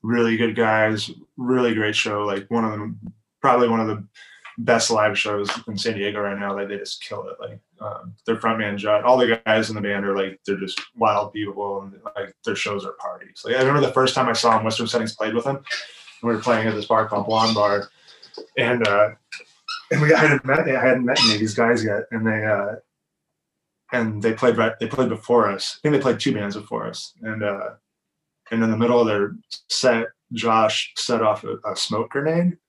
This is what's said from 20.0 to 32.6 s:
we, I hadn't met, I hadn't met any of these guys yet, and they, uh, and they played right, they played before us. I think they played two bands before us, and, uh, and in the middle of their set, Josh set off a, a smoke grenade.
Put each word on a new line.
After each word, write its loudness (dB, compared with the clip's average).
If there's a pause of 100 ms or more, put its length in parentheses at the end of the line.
we, 6
I 6
hadn't 4
met, 2
I 0
hadn't 2
met 0
any 4
of -2
these -2
guys 2
yet, -2
and -4
they, 0
uh, -2 (1120)
and -2
they 2
played 4
right, 2
they -4
played 0
before 2
us. -6
I -20
think 2
they 4
played 0
two 0
bands -4
before -8
us, -12
and, -6
uh, -4 (800)
and 0
in 2
the 0
middle 4
of 4
their 0 (340)
set, 2 (240)
Josh 2
set 0
off 0
a, -6
a -6
smoke -4
grenade. 0 (100)